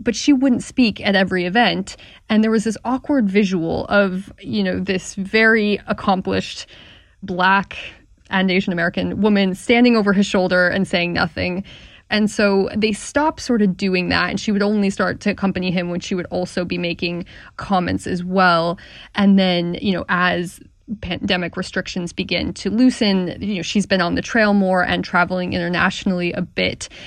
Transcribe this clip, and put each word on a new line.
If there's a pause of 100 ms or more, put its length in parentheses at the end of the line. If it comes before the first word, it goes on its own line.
but
she
wouldn't
speak
at
every
event. (320)
And
there
was
this
awkward
visual
of,
you
know,
this
very (100)
accomplished (560)
Black (540)
and
Asian
American
woman
standing
over
his
shoulder
and
saying
nothing. (480)
And
so
they
stopped
sort
of
doing
that,
and
she
would
only
start
to
accompany
him
when
she
would
also
be
making (320)
comments
as
well. (360)
And
then,
you
know,
as (420)
pandemic
restrictions
begin
to
loosen,
you
know,
she's
been
on
the
trail
more
and
traveling
internationally
a
bit. (180)